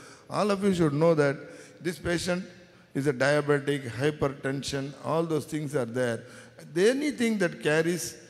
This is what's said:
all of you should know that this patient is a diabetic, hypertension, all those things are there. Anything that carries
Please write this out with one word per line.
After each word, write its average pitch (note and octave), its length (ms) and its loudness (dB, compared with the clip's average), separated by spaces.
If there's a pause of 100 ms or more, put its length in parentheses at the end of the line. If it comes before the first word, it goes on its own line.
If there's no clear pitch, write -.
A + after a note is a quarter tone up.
(280)
all F#3+ 220 0
of G3+ 140 0
you G3 100 4
should E3 200 4
know E3 200 6
that C#3+ 240 4 (440)
this E3+ 180 -6
patient F3 440 -2 (500)
is C#3 140 -2
a C#3+ 60 4
diabetic, C#3+ 760 2
hypertension, C#3 1000 -2 (140)
all D#3 180 0
those D#3 220 -2
things D3+ 300 -6
are B2+ 100 0
there. A#2 380 -2 (520)
Anything A#3 640 2
that F3 260 -2
carries D#3+ 540 0 (120)